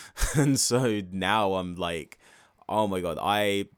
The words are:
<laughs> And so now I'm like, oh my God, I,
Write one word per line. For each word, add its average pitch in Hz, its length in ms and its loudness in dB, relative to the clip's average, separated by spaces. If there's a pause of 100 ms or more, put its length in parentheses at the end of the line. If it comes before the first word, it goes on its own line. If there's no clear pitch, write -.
<laughs> - 320 -4
And 139 220 4
so 120 520 0
now 95 440 2
I'm 90 220 -4
like, 85 420 -6 (500)
oh 107 200 0
my 95 120 -2
God, 85 200 -4
I, 101 460 0 (120)